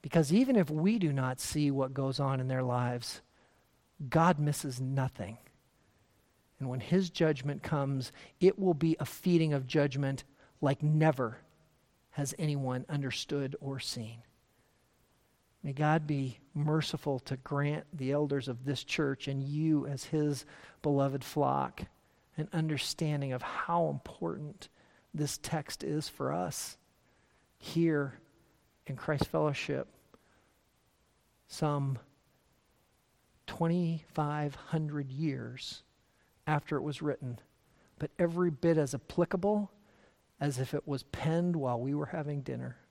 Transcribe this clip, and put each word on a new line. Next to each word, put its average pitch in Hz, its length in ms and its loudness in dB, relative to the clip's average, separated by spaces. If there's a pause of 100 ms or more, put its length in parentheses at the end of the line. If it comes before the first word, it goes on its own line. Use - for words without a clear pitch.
Because 151 320 4
even 254 240 6
if 160 120 4
we 180 300 2
do 156 140 2
not 131 260 0
see 147 320 0
what 135 220 0
goes 135 260 -2
on 135 220 2
in 127 80 -2
their 131 140 0
lives, 123 580 -2 (880)
God 160 300 6
misses 143 420 -2
nothing. 127 560 -4 (1200)
And 135 80 -6
when 127 140 -4
his 180 280 2
judgment 143 540 0
comes, 139 480 -2 (300)
it 190 180 6
will 185 140 4
be 160 260 2
a 147 60 -2
feeding 165 480 4
of 135 120 0
judgment 139 600 0 (360)
like 143 220 2
never 151 540 4 (720)
has 139 280 -4
anyone 135 520 0
understood 139 720 -2
or 135 180 -6
seen. 117 420 -8 (1400)
May 143 80 -6
God 151 340 2
be 139 340 -2 (140)
merciful 151 680 0
to - 180 -6
grant 147 560 -2
the 135 180 -4
elders 139 380 0
of 123 160 -8
this 139 180 -2
church 139 460 -2
and 139 120 -2
you 147 460 2
as 139 160 -6
his 147 420 0 (360)
beloved 139 420 2
flock 135 600 0 (520)
an 156 160 -6
understanding 151 800 -2
of 127 100 -4
how 170 460 0
important - 800 -8 (460)
this 151 240 -2
text - 440 -6
is 151 280 -4
for 139 240 -4
us 175 440 -6 (800)
here 156 640 0 (680)
in 135 120 -8
Christ - 300 -2
Fellowship 147 600 0 (1600)
some 139 520 -2 (1500)
twenty-five 160 1080 -2
hundred 147 540 -4
years 131 760 -4 (600)
after 151 300 0
it 131 80 -2
was 147 180 -6
written, 127 380 -4 (580)
but - 220 -6
every 175 320 4
bit 160 260 4
as 143 160 2
applicable 196 800 0 (680)
as 143 160 0
if 131 160 -2
it - 140 -4
was 139 160 -4
penned 170 500 0
while 127 240 0
we 135 160 -2
were 147 120 0
having 147 340 -4
dinner. 123 380 -6 (140)